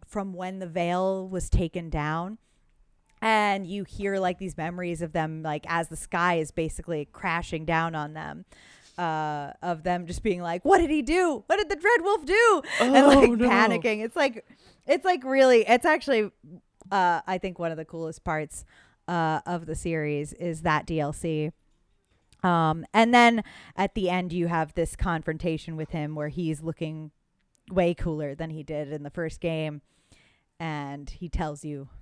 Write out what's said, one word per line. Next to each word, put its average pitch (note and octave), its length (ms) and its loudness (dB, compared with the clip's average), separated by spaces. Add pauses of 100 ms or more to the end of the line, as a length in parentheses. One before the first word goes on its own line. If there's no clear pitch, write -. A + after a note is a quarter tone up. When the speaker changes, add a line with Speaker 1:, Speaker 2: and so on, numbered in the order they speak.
Speaker 1:
from G3 260 -6
when F#3 240 -8
the F#3 100 -8
veil F#3 600 -2
was F#3 220 -4
taken E3 420 0
down. E3 480 -4 (840)
And G#3 460 2
you G3+ 160 -6
hear, G3 340 -4
like, F3+ 220 0
these F#3 180 -8
memories F3 460 -6
of D#3 100 -6
them, D#3+ 300 -4
like, D3+ 260 -4
as E3+ 200 -2
the D#3+ 60 -14
sky F3 440 0
is D#3 100 -4
basically D#3+ 640 -6
crashing E3+ 520 -4
down E3 280 0
on D3+ 200 -6
them, D#3 320 -14 (520)
uh, D#3 640 -4
of E3 220 -6
them F3+ 240 -2
just - 160 -8
being F3+ 180 -2
like, F3 240 -4
"What F4+ 140 8
did E4 100 2
he D4+ 120 2
do? D#4 460 0
What F#4+ 100 2
did G4+ 120 -2
the F#4 80 -2
Dreadwolf G4+ 480 2
do?" G4+ 360 4 (200)
And, B3+ 160 4
Speaker 2:
Oh, C#4 100 10
Speaker 1:
like, C4+ 240 10
Speaker 2:
no. A#3+ 180 2
Speaker 1:
panicking. G#3+ 540 2
It's A3+ 120 -8
like, C4+ 300 0 (420)
it's, D#4 180 0
like, F4+ 180 2
really, C4 440 8
it's A#3+ 180 4
actually, C4 460 2 (600)
uh, F3 340 2
I F#3 120 -2
think F#3 220 -8
one E3+ 120 -2
of D#3 60 -8
the D#3 80 -10
coolest E3 380 -10
parts, D#3 420 -6 (420)
uh, D#3+ 380 0
of E3+ 220 -6
the D#3+ 80 -6
series D3+ 580 -2
is E3 300 -6
that D#3 220 2
D D#3+ 140 -2
L D3 140 -2
C. D#3 380 -4 (920)
Um, E3 500 2
and A3+ 200 6
then A#3 280 8 (360)
at - 180 -2
the F#3 140 0
end, F3+ 240 -2
you F3 140 0
have D#3+ 260 -2
this E3 240 -2
confrontation D#3+ 800 -4
with D#3 140 -8
him D3+ 220 -4
where D3+ 140 -4
he's D#3 340 -4
looking D#3 500 -8 (600)
way F3 220 2
cooler D3+ 420 -4
than D#3 140 -8
he D#3 140 -10
did D3 280 -8
in D3 120 -8
the D3 60 -12
first D#3+ 300 -6
game. D#3 420 -4 (760)
And C#3+ 500 -8
he E3+ 200 -12
tells D3+ 340 -4
you, C#3+ 240 -10 (140)